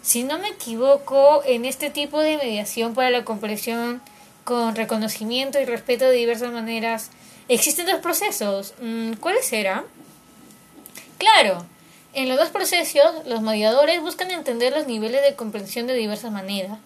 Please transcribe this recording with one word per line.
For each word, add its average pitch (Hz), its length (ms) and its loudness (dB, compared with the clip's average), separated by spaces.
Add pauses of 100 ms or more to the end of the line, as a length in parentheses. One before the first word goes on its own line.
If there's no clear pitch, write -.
Si 240 160 0
no 294 160 -4
me 403 80 -6
equivoco, 277 960 4
en 240 200 0
este 269 240 -4
tipo 294 320 -2
de 311 160 2
mediación 226 560 -4
para 254 160 2
la 247 160 0
comprensión 233 760 -6 (440)
con 233 280 0
reconocimiento 226 880 -2
y 262 60 0
respeto 240 400 -2
de 254 80 6
diversas 233 400 0
maneras, 226 580 -6 (380)
existen 311 380 2
dos 381 120 2
procesos. 269 800 -2
Mm, 226 360 -6
¿cuáles 403 360 -2
eran? 208 320 0 (1300)
Claro, 226 480 4 (480)
en 262 160 -2
los 254 80 2
dos 320 140 4
procesos, 330 520 2 (220)
los 226 160 -4
mediadores 226 580 4
buscan 349 320 -6
entender 254 400 -2
los 294 160 -2
niveles 226 360 -2
de 277 120 4
comprensión 220 520 -8
de 262 60 -2
diversas 214 380 -4
maneras. 196 540 -6